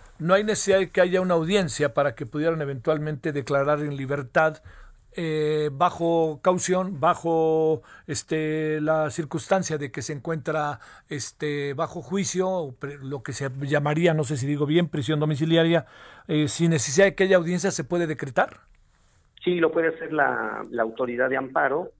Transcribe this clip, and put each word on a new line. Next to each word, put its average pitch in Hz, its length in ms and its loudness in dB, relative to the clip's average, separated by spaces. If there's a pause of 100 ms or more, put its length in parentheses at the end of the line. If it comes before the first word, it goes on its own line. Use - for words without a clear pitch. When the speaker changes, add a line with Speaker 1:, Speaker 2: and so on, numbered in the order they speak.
(200)
Speaker 1:
no 170 160 4
hay 208 80 4
necesidad 196 340 2
de 185 140 2
que 190 100 2
haya 180 200 4
una 185 120 2
audiencia 160 600 2
para 143 220 2
que 147 100 -8
pudieran 156 360 -2
eventualmente 151 720 -2
declarar 143 480 0
en 147 180 -4
libertad, 143 640 0 (540)
eh, 151 560 0
bajo 165 720 0
caución, 185 580 0
bajo, 160 840 2 (240)
este, 156 760 -2
la 156 300 0
circunstancia 165 640 -2
de 143 140 -8
que 147 100 -10
se 127 120 -8
encuentra, 151 640 -4 (280)
este, 143 680 -6
bajo 160 260 -6
juicio, 185 480 -2
o 170 240 -4
pre-, 143 240 -12
lo 135 240 -8
que 143 100 -10
se 135 180 -4 (120)
llamaría, 151 540 2
no 156 80 2
sé 139 140 -2
si 131 100 -2
digo 147 180 0
bien, 160 240 2
prisión 151 300 -2
domiciliaria, 160 640 2 (420)
eh, 151 200 0
sin 170 240 2
necesidad 160 340 4
de 190 100 2
que 190 100 4
haya 190 120 6
audiencia, 175 320 0
¿se 165 140 -4
puede 170 240 -2
decretar? 139 540 -2 (800)
Speaker 2:
Sí, 180 160 0
lo 165 120 4
puede 160 180 2
hacer 160 240 -8
la, 113 580 -2
la 117 120 -2
autoridad 120 460 -2
de 131 80 -2
amparo. 135 640 -2